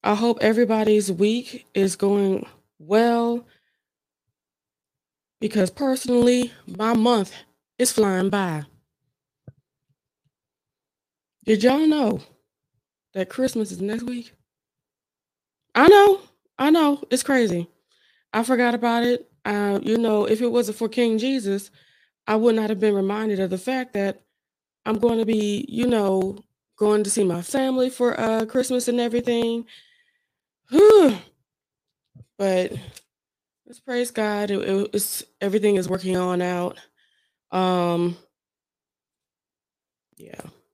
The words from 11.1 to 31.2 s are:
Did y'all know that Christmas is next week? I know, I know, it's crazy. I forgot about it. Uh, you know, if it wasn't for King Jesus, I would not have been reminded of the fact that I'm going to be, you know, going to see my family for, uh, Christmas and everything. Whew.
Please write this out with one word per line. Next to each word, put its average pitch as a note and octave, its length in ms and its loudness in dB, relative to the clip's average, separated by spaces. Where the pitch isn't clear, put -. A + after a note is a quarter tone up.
Did G#3+ 180 2
y'all C4+ 240 4
know C#4+ 340 0
that F#3 160 -6
Christmas A#3 420 -4
is F3 80 -12
next G#3+ 240 -6
week? A#3+ 280 -10
I C4+ 140 6
know, G4+ 320 8
I C#4+ 120 2
know, D4+ 400 2
it's B3+ 120 0
crazy. G#3 460 0
I A3 100 0
forgot A#3+ 320 0
about A#3+ 300 0
it. A#3+ 260 -2
Uh, G#3 380 -2
you A3+ 160 0
know, G#3+ 280 0
if A3 160 0
it A#3+ 100 0
wasn't G#3+ 260 -2
for A3+ 100 -4
King A3+ 300 0
Jesus, G#3 520 -4
I G#3+ 100 0
would A3+ 200 2
not G#3+ 140 -2
have G3+ 100 -4
been G#3+ 140 2
reminded G3+ 460 -2
of F#3 100 -2
the F#3 80 -6
fact B3+ 360 -6
that G3 280 -4
I'm A3 140 -2
going A#3 200 2
to A3+ 80 -2
be, G#3 420 -2
you A#3+ 180 -2
know, G3 520 0
going G#3 280 0
to G#3 60 -6
see G#3 140 0
my F3 180 -2
family C4 480 -2
for, B3 280 -2
uh, A3 280 -2
Christmas B3+ 420 -2
and A#3+ 120 -2
everything. A#3 680 -2
Whew. F4 460 8